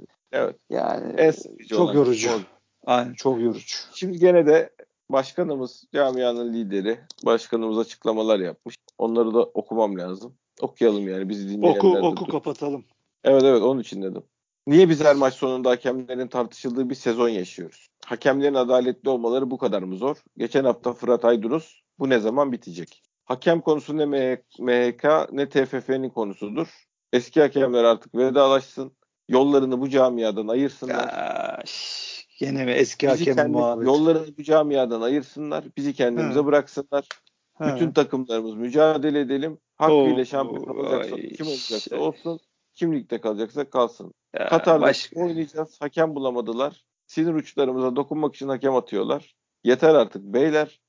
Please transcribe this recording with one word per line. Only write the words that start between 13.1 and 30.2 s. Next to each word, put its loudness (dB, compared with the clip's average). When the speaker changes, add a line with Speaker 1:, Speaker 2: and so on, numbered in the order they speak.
Speaker 1:
Evet, 6
evet, 6
onun 0
için -12
dedim. -8
Niye 8
biz 2
her 6
maç 2
sonunda -2
hakemlerin -4
tartışıldığı -6
bir -6
sezon 0
yaşıyoruz? -8
Hakemlerin 0
adaletli 0
olmaları 0
bu -6
kadar -4
mı -8
zor? -4
Geçen 0
hafta 0
Fırat 0
Aydınus, -2
bu -2
ne 2
zaman 0
bitecek? -14
Hakem 0
konusu -2
ne 0
M -2
H 0
K 2
ne -4
T 2
F -6
F'nin -4
konusudur. -8
Eski 2
hakemler 2
artık 2
vedalaşsın, 2
yollarını 2
bu -4
camiadan 0